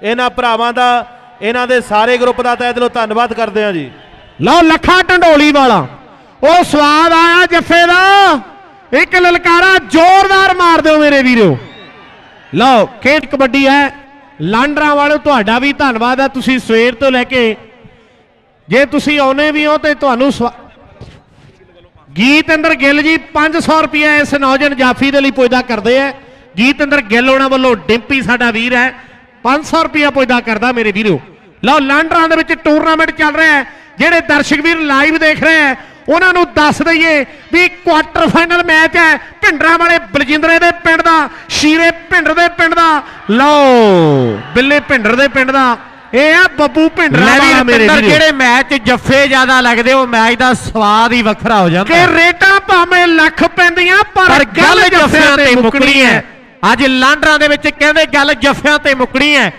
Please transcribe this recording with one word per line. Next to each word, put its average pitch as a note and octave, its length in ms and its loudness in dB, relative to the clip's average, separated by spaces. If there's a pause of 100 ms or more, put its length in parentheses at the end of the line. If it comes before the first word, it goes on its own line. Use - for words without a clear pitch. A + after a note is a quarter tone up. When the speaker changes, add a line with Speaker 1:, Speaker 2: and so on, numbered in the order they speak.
Speaker 1:
ਇਹਨਾਂ A#3+ 260 -4
ਭਰਾਵਾਂ A#3+ 440 -4
ਦਾ, B3 320 -2 (360)
ਇਹਨਾਂ A#3+ 260 -4
ਦੇ B3 140 0
ਸਾਰੇ A3+ 360 -2
ਗਰੁੱਪ B3 240 -2
ਦਾ A#3+ 140 -2
ਤਹਿ A#3+ 180 -6
ਦਿਲੋਂ A#3+ 160 -4
ਧੰਨਵਾਦ A3+ 440 -4
ਕਰਦੇ G#3+ 300 -4
ਹਾਂ G#3 100 -4
ਜੀ। C#3+ 160 -8 (520)
Speaker 2:
ਲਓ D4 220 2
ਲੱਖਾ D#4+ 380 2
ਢੰਡੋਲੀ E4+ 500 2
ਵਾਲਾ, B3 340 0 (580)
ਉਹ E4 200 2
ਸਵਾਦ D4+ 500 0
ਆਇਆ E4+ 380 2
ਜੱਫੇ E4+ 360 0
ਦਾ, F#4 520 2 (540)
ਇੱਕ F4 220 0
ਲਲਕਾਰਾ F4 600 2 (140)
ਜ਼ੋਰਦਾਰ F#4+ 640 4
ਮਾਰ E4+ 260 2
ਦਿਓ D#4 180 2
ਮੇਰੇ C#4+ 240 2
ਵੀਰੋ। A3 340 2 (1000)
ਲਓ A3+ 300 2 (180)
ਖੇਡ D4 220 0
ਕਬੱਡੀ C#4 420 -2
ਹੈ, C#4 240 0 (500)
ਲਾਂਡਰਾਂ C#4+ 540 -2
ਵਾਲਿਓ C#4+ 220 0
ਤੁਹਾਡਾ B3 420 -2
ਵੀ C#4 140 -2
ਧੰਨਵਾਦ B3+ 480 -2
ਹੈ। C4+ 80 0
ਤੁਸੀਂ C4 300 -4
ਸਵੇਰ A#3 360 0
ਤੋਂ C4 160 -4
ਲੈ B3+ 120 -2
ਕੇ A#3+ 320 -2 (1120)
ਜੇ B3 180 0
ਤੁਸੀਂ D4 340 -2
ਆਉਨੇ C#4 320 0
ਵੀ D4+ 140 -2
ਹੋ D4+ 120 0
ਤੇ D4+ 180 -2
ਤੁਹਾਨੂੰ C4+ 360 -2
ਸਵਾ-, A#3 220 -4 (1600)
ਗੀਤਿੰਦਰ D#4 680 0
ਗਿੱਲ C#4 260 0
ਜੀ D#4+ 160 0 (160)
ਪੰਜ D#4 240 -2
ਸੌ D#4 240 0
ਰੁਪਇਆ D4+ 340 0
ਇਸ C#4+ 200 0
ਨੌਜਵਾਨ C4+ 400 0
ਜਾਫੀ B3+ 360 -2
ਦੇ C#4 100 0
ਲਈ C#4 100 0
ਪੁੱਜਦਾ B3+ 320 0
ਕਰਦੇ A#3 360 -2
ਆ। C#4 120 -4 (460)
ਗੀਤਿੰਦਰ C#4 460 0
ਗਿੱਲ A#3 260 0
ਉਹਨਾਂ C4+ 200 0
ਵੱਲੋਂ C4 260 0 (120)
ਡਿੰਪੀ A#3+ 340 -2
ਸਾਡਾ A#3 300 -2
ਵੀਰ A#3 240 -4
ਹੈ, B3+ 180 -2 (500)
ਪੰਜ C#4+ 220 -2
ਸੌ D#4+ 180 -2
ਰੁਪਇਆ D4+ 260 -2
ਪੁੱਜਦਾ B3+ 320 -2
ਕਰਦਾ A3+ 300 -4
ਮੇਰੇ A3+ 200 -2
ਵੀਰੋ। G3 280 -2 (460)
ਲਓ C#4+ 140 2
ਲਾਂਡਰਾਂ D#4+ 500 0
ਦੇ E4 60 0
ਵਿੱਚ D#4+ 200 -2
ਟੂਰਨਾਮੈਂਟ D#4+ 560 0
ਚੱਲ D#4 240 -4
ਰਿਹਾ D#4 180 2
ਹੈ, C4+ 120 -2 (340)
ਜਿਹੜੇ E4 280 0
ਦਰਸ਼ਕ D4 340 -2
ਵੀਰ E4 200 -2
ਲਾਈਵ D4 360 0
ਦੇਖ D#4 260 -2
ਰਹੇ D#4+ 120 2
ਹੈ C#4+ 200 0 (340)
ਉਹਨਾਂ F4+ 240 2
ਨੂੰ F4 120 2 (100)
ਦੱਸ D4+ 260 0
ਦਈਏ D#4+ 420 0 (300)
ਵੀ F4 140 2 (160)
ਕੁਆਟਰ D#4+ 460 0
ਫਾਈਨਲ E4+ 360 0
ਮੈਚ D#4+ 320 0
ਹੈ D#4+ 180 2 (260)
ਭਿੰਡਰਾਂ E4 380 0
ਵਾਲੇ E4+ 180 0 (160)
ਬਲਜਿੰਦਰੇ D4+ 460 0
ਦੇ F4 120 2 (120)
ਪਿੰਡ E4 180 0
ਦਾ, E4 280 0 (200)
ਸ਼ੀਰੇ D#4+ 400 0 (200)
ਭਿੰਡਰ D#4+ 240 0
ਦੇ E4+ 140 0 (100)
ਪਿੰਡ E4 180 0
ਦਾ, D#4+ 260 2 (280)
ਲਓ G#3 1080 2 (180)
ਬਿੱਲੇ C#4 240 0
ਭਿੰਡਰ A#3+ 360 -2
ਦੇ C4+ 120 2
ਪਿੰਡ C4 240 -2
ਦਾ, C4 260 0 (360)
ਇਹ D4+ 220 2
ਆ F4+ 120 4 (100)
ਬੱਬੂ D#4 320 0
ਭਿੰਡਰਾਂ D#4 360 0
Speaker 3:
ਲੈ A#3 80 2
ਵੀ C4+ 80 2
Speaker 2:
ਵਾਲਾ C4 220 2
ਮੇਰੇ A#3+ 140 2
Speaker 3:
ਰੁਪਿੰਦਰ, A3 240 2
Speaker 2:
ਵੀਰੋ। G#3+ 80 0
Speaker 3:
ਜਿਹੜੇ D#4 240 2
ਮੈਚ C4 360 0
'ਚ C#4 160 -2
ਜੱਫੇ C4 420 0
ਜ਼ਿਆਦਾ C4 340 2
ਲੱਗਦੇ A#3+ 320 0
ਉਹ C4 140 2
ਮੈਚ A#3 320 0
ਦਾ B3+ 160 2
ਸਵਾਦ A3 580 0
ਹੀ A#3+ 80 0
ਵੱਖਰਾ G#3+ 400 -2
ਹੋ F3 80 2
ਜਾਂਦਾ F#3+ 240 -2
Speaker 2:
ਕਿ E4+ 80 4
Speaker 3:
ਹੈ। F4+ 80 2
Speaker 2:
ਰੇਟਾਂ F4 580 2
ਭਾਵੇਂ F4+ 400 2
ਲੱਖ D#4+ 360 0 (120)
ਪੈਂਦੀਆਂ F4+ 480 2 (120)
ਪਰ F#4 140 2
Speaker 3:
ਪਰ D4 160 2
Speaker 2:
ਗੱਲ A3 180 -4
Speaker 3:
ਗੱਲ F4 180 2
Speaker 2:
ਜੱਫਿਆਂ F#4 200 2
Speaker 3:
ਜੱਫਿਆਂ D4 360 2
Speaker 2:
ਤੇ C#4+ 80 2
Speaker 3:
ਤੇ B3 100 2
Speaker 2:
ਮੁੱਕਣੀ B3 240 0
Speaker 3:
ਮੁੱਕਣੀ C#4 220 2
Speaker 2:
ਹੈ। A#3+ 100 2
Speaker 3:
ਹੈ। G#3+ 120 -2 (480)
ਅੱਜ B3 140 0
ਲਾਂਡਰਾਂ C#4+ 540 0
ਦੇ D4 80 2
ਵਿੱਚ D4 220 0
ਕਹਿੰਦੇ D4+ 440 0
ਗੱਲ C#4+ 220 0
ਜੱਫਿਆਂ C#4 440 -2
ਤੇ C#4+ 160 -2
ਮੁੱਕਣੀ C4 400 -2
ਹੈ। A3 240 0